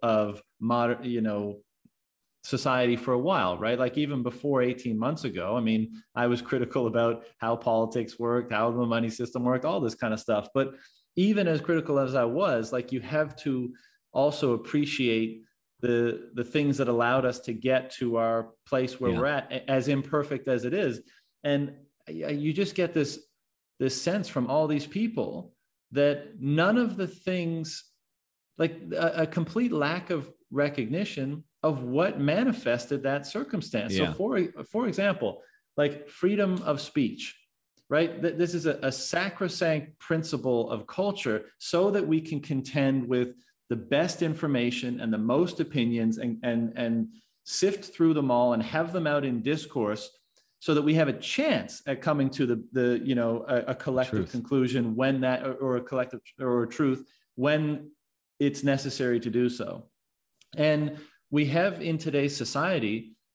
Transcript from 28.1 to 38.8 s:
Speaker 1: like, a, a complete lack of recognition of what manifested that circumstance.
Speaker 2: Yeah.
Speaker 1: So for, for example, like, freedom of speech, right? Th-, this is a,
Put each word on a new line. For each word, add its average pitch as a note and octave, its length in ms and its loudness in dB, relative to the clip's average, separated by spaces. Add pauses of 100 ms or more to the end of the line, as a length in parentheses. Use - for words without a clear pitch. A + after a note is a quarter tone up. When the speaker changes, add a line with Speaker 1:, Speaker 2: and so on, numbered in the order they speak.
Speaker 1:
like, E3 220 0 (160)
a, E3 280 2
a D#3 40 2
complete F3 440 0
lack E3 400 0
of D3+ 200 -2 (200)
recognition C#3+ 920 -2 (200)
of C#3+ 200 0
what D3+ 360 0
manifested C#3+ 840 2
that C#3 220 -2
circumstance. C3+ 680 -4
Speaker 2:
Yeah. F#2 180 2
Speaker 1:
So - 20 -8
for, G3+ 260 0 (320)
for A#3 160 0
example, F#3+ 540 0 (340)
like, D3 320 0
freedom G3 560 0
of D3 180 0
speech, - 540 -2 (540)
right? E3 320 2
Th-, D#3+ 140 0
this E3+ 180 0
is D#3+ 120 -2
a, D3+ 160 0